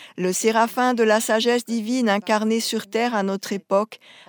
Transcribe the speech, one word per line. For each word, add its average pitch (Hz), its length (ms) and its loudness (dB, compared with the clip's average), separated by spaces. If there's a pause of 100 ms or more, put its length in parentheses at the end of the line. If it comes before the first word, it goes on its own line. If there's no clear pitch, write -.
(160)
le 185 160 -2
séraphin 226 640 2
de 233 80 0
la 220 180 4
sagesse 240 440 0
divine 233 440 -2
incarné 214 520 0
sur 220 260 -4
terre 233 280 -2
à 202 80 0
notre 196 300 -4
époque, 202 460 -2 (300)